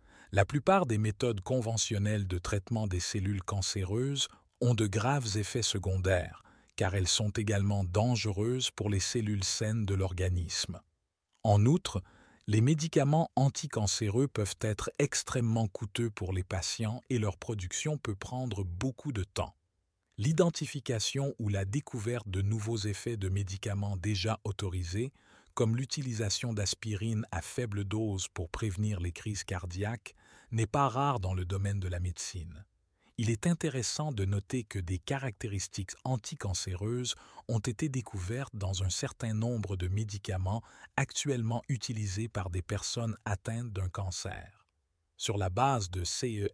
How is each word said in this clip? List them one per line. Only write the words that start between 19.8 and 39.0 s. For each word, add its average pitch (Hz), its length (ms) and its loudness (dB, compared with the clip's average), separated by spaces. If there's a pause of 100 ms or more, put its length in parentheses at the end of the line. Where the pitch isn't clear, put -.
L'identification 139 1200 2
ou 110 100 -2
la 101 160 0
découverte 113 640 -4
de 95 140 0
nouveaux 110 360 0
effets 104 380 -2
de 95 120 -2
médicaments 98 680 -2
déjà 107 480 0
autorisés, 95 680 -4 (420)
comme 113 220 4
l'utilisation 120 760 -2
d'aspirine 107 800 0
à - 120 -2
faible 101 420 -4
dose 104 440 0
pour - 200 -6
prévenir 104 520 -2
les 87 120 -2
crises 104 320 -6
cardiaques, 95 680 -4 (360)
n'est 110 160 2
pas 139 220 4
rare 135 320 2
dans 92 140 0
le 90 100 -2
domaine 98 340 -2
de 92 100 -2
la 90 120 -4
médecine. 87 640 -6 (540)
Il 110 100 2
est 113 180 0
intéressant 151 680 0
de 104 120 0
noter 101 400 0
que - 140 -6
des 90 200 -2
caractéristiques 104 920 -4 (120)
anticancéreuses 117 1080 -2 (340)
ont 120 100 2
été 127 320 -2
découvertes 117 640 -4
dans 95 260 0
un 95 60 2
certain 113 460 -2